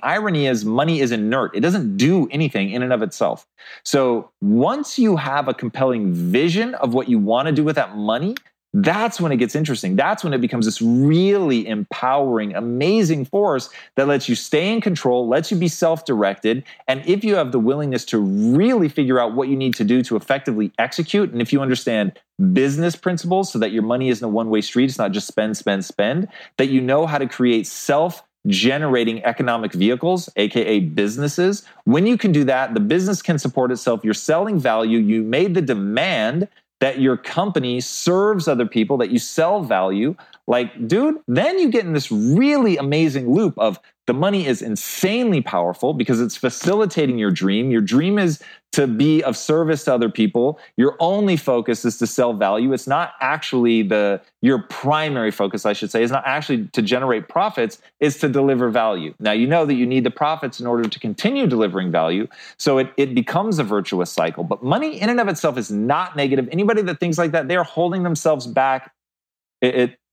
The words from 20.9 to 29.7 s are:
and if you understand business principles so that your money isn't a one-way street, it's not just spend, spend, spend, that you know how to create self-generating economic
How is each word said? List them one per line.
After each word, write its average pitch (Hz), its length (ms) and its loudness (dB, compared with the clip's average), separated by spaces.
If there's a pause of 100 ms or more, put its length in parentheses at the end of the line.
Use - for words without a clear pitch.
and 120 100 -2
if 117 100 -2
you 143 80 2
understand 120 580 -2 (360)
business 143 420 2
principles 185 560 -2
so 117 60 -4
that 107 140 0
your 110 100 0
money 123 260 0
isn't 120 160 0
a 110 60 -4
one-way 110 320 0
street, 123 240 0
it's 131 120 -4
not 101 140 -2
just 101 140 -4
spend, 107 320 -4
spend, 98 260 -2
spend, 143 420 -2 (300)
that 135 140 0
you 131 100 2
know 135 240 2
how 151 140 -2
to 135 100 -2
create 117 380 0
self-generating 127 1600 -2
economic 117 480 -2